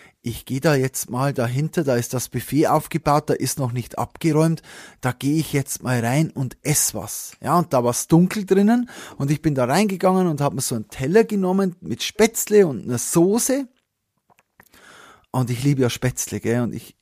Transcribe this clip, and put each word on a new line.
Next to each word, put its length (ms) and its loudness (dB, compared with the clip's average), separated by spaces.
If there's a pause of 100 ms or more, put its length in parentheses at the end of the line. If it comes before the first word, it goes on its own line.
(220)
ich 240 -8
geh 160 -6
da 140 2
jetzt 340 -2
mal 240 -2
dahinter, 500 -2
da 140 0
ist 160 -4
das 160 -4
Buffet 380 -2
aufgebaut, 640 0
da 40 2
ist 260 -4
noch 140 -2
nicht 240 -8
abgeräumt, 640 0 (400)
da 100 -2
geh 260 -2
ich 140 -2
jetzt 320 -4
mal 220 -2
rein 260 2
und 300 -6
ess 340 -2
was.“ 460 -10
Ja, 160 0
und 160 0
da 100 4
war's 240 -2
dunkel 380 4
drinnen 440 4 (280)
und 120 -2
ich 120 0
bin 140 0
da 100 0
reingegangen 640 2
und 120 -2
hab 140 0
mir 80 -6
so 140 -4
einen 120 -8
Teller 380 2
genommen 560 0
mit 200 -6
Spätzle 640 4
und 200 -4
einer 120 -2
Soße. 680 2 (1600)
Und 180 -2
ich 160 -4
liebe 160 2
ja 80 4
Spätzle, 500 -4
gell, 220 0
und 120 -4
ich 280 -14